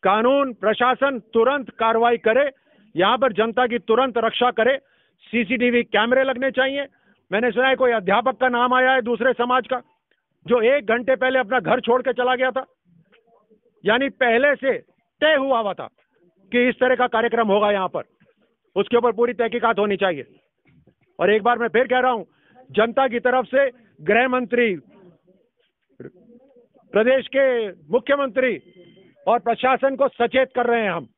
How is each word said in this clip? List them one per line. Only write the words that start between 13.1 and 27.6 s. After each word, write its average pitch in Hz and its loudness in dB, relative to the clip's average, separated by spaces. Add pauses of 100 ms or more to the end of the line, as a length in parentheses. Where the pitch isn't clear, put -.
यानी 247 0
पहले 254 0
से 247 -4 (440)
तय 311 4
हुआ 269 0
हुआ 202 -4
था 127 -12 (640)
कि 247 2
इस 233 -4
तरह 254 2
का 247 0
कार्यक्रम 226 0
होगा 208 2
यहाँ 190 -2
पर, 160 -8 (720)
उसके 202 0
ऊपर 233 2
पूरी 233 0
तहकीकात 226 -2
होनी 202 0
चाहिए। 175 -2 (960)
और 190 2
एक 214 2
बार 233 0
मैं 233 -4
फिर 226 0
कह 254 0
रहा 254 0
हूं, 214 -6 (480)
जनता 233 0
की 233 -4
तरफ 247 0
से 262 0 (300)
गृह 214 2
मंत्री, 240 0 (2250)
प्रदेश 240 2
के 254 0 (220)